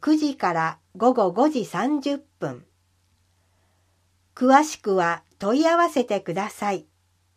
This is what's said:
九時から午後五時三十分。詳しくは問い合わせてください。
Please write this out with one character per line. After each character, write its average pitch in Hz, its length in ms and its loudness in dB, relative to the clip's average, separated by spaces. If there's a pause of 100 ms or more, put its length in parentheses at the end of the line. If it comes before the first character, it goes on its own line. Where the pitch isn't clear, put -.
九 311 160 2
時 294 180 -2
か 180 180 -2
ら 160 260 -4 (160)
午 233 180 2
後 208 180 2
五 240 180 2
時 247 160 -4
三 262 360 -4
十 285 160 -4 (220)
分。 131 260 -8 (1700)
詳 262 300 4
し 302 140 -6
く 196 180 -2
は 170 280 0 (140)
問 233 240 0
い 330 60 2
合 330 100 2
わ 339 120 2
せ 277 140 -2
て 208 160 -2
く 185 140 -8
だ 196 160 -6
さ 208 220 -6
い。 175 160 -8 (500)